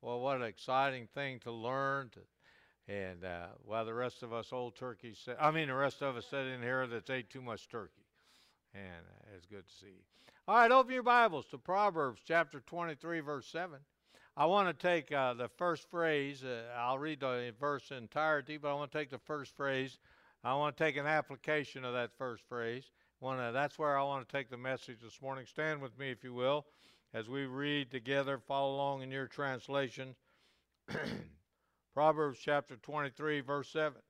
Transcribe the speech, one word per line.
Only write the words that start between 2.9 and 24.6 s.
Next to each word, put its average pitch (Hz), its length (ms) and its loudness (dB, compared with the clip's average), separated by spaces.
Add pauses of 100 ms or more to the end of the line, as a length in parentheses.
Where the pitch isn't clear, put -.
and, 92 300 -4
uh, 87 240 -6 (160)
while 110 220 -4
the 113 80 -8
rest 123 300 -6
of 117 100 -10
us 113 180 -6
old 123 240 -6
turkeys 120 440 -12
sit, 123 200 -10
I 151 120 6
mean, 156 180 0
the 131 40 0
rest 135 280 0
of 135 160 -2
us 113 100 -10
sit 135 200 -2
in 131 140 -6
here 127 240 0
that's 117 240 -8
ate 131 200 -4
too 135 120 -14
much 117 280 -8
turkey. 104 340 -12 (720)
And, 90 340 -14
uh, 98 300 -20
it's 87 80 -20
good 95 200 -18
to - 80 -20
see 95 140 -20
you. 92 160 -20 (420)
All 208 120 6
right, 233 140 10
open 254 220 8
your 254 100 -2
Bibles 226 480 6
to 147 60 -12
Proverbs 160 680 0
chapter 165 340 2
twenty-three, 165 640 -6
verse 143 260 -6
seven. 165 320 -8 (560)
I 143 100 6
wanna 185 280 6
take, 175 360 2
uh, 135 260 2
the 120 120 -4
first 170 420 -2
phrase. 143 540 0
Uh, 120 320 -6
I'll 123 240 0
read 147 220 -4
the 123 360 -2
verse 143 340 -2
in 139 60 -8
entirety, 151 600 0
but 147 120 -2
I 143 40 2
wanna 143 180 -4
take 151 180 -2
the 131 100 -8
first 151 360 -8
phrase. 135 440 0 (440)
I 127 120 2
wanna 147 200 2
take 151 220 2
an 143 80 -2
application 147 800 0
of 123 80 -2
that 123 240 -2
first 123 260 -6
phrase. 120 480 -6 (300)
Wanna, 131 320 -2
that's 143 260 0
where 147 180 4
I 139 60 4
wanna 139 220 -2
take 135 240 -4
the 123 80 -10
message 127 420 -6